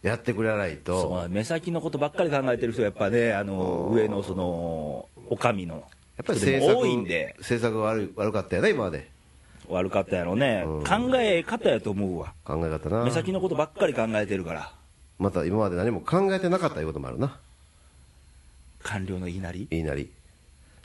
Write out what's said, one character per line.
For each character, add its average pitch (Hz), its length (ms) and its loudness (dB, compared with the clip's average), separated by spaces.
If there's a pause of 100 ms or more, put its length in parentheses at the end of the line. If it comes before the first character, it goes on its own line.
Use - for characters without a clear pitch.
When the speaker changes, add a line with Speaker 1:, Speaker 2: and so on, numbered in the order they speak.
Speaker 1:
や 107 140 2
っ 113 40 -6
て 120 140 -2
く 101 80 -2
れ 110 140 2
な 101 100 0
い 78 120 -4
と。 90 240 0
Speaker 2:
そ 87 240 -2
う、 87 40 -6
目 101 140 0
先 165 280 -4
の 165 100 -2
こ 165 100 -4
と 143 80 -4
ば 143 80 2
っ - 80 -6
か 190 80 2
り 160 80 2
考 147 60 2 (140)
え 120 60 2
て 120 80 0
る 117 60 0
人 113 100 -2
は 107 40 4
や 101 60 0
っ - 40 -12
ぱ 101 160 2
ね、 117 220 4
あ 101 100 0
の、 98 480 -2
Speaker 1:
う - 20 4
ん。 - 20 4
Speaker 2:
上 107 120 6
の 101 160 -2
そ 95 100 -6
の、 85 720 -4 (220)
お - 80 -2
上 101 300 0
の 80 80 -10
Speaker 1:
や 76 60 -12 (420)
っ - 20 -6
ぱ 214 80 0
り 120 60 0
政 135 260 4
策、 - 20 8
Speaker 2:
人 - 0 -
で 202 60 8
も 247 60 6
多 247 80 4
い 123 80 2
ん 113 80 0
で。 85 340 -2
Speaker 1:
政 120 300 0
策 110 120 0
悪 107 240 0
い、 95 120 -6
悪 107 160 0
か 101 80 0
っ 92 80 -6
た - 80 -2
よ 98 80 2
ね、 214 80 4
今 131 140 0
ま 90 40 0
で。 73 180 -8 (600)
Speaker 2:
悪 92 240 0
か 101 80 4
っ 95 60 0
た 101 100 -2
や 90 80 0
ろ 87 120 0
ね。 117 300 2
Speaker 1:
う 78 160 -2
ん。 - 20 -4
Speaker 2:
考 247 340 2
え 196 260 2
方 220 260 0
や 117 100 2
と 107 120 -4
思 98 160 -2
う 87 120 -4
わ。 78 140 -10 (100)
Speaker 1:
考 76 120 -4 (100)
え 80 40 0
方 76 200 -4
な。 110 140 2
Speaker 2:
目 123 80 2
先 160 200 0
の 190 80 -2
こ 185 100 0
と 170 60 0
ば 151 100 2
っ - 80 -18
か 202 120 2
り 151 80 2
考 113 200 2
え 107 120 2
て 98 100 -2
る 92 80 -2
か 82 100 -6
ら。 - 200 -10 (460)
Speaker 1:
ま 95 100 2
た 87 160 0
今 98 120 2
ま 104 120 2
で 87 60 -2
何 104 160 2
も 95 80 -2
考 190 340 2
え 190 60 0
て 185 100 0
な 185 80 2
か 170 100 0
っ - 60 -2
た 90 60 -6
い 76 60 -2
う - 20 -2
こ - 60 -4
と - 60 -6
も 67 80 -8
あ 64 40 -8
る - 80 -8
な。 131 180 -2 (1400)
Speaker 2:
官 95 240 -4
僚 92 140 -4
の 90 80 -6
言 87 80 -6
い 95 60 -6
な 87 100 -6
り？ 90 180 -10
Speaker 1:
言 82 120 0
い - 20 0
な 76 100 0
り。 69 160 -4 (760)